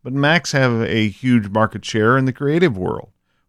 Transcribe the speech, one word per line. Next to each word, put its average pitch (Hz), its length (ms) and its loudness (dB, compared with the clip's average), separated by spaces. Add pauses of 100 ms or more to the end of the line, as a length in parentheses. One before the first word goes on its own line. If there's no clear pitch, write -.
But 127 80 -8
Macs 147 400 0
have 123 300 0
a 110 260 0
huge 117 400 0
market 107 360 -2
share 113 320 2
in 131 100 0
the 131 60 -2
creative 147 440 0
world. - 340 -6 (380)